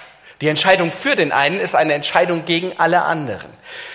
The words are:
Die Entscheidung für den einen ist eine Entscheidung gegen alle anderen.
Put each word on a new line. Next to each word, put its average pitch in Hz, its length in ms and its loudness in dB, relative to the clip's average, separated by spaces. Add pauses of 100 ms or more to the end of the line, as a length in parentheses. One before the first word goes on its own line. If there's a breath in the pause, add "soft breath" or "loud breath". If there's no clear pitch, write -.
(400 loud breath)
Die 147 80 0
Entscheidung 175 420 4
für 285 240 -2
den 160 180 2
einen 147 280 2
ist 180 160 -2
eine 151 180 2
Entscheidung 165 500 0
gegen 175 340 -2
alle 165 240 2
anderen. 147 480 -4 (440 loud breath)